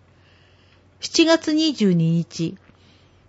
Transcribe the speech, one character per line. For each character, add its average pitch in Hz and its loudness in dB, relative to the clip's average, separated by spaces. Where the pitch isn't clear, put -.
七 - 0
月 320 0
二 311 0
十 202 2
二 165 0
日、 165 -8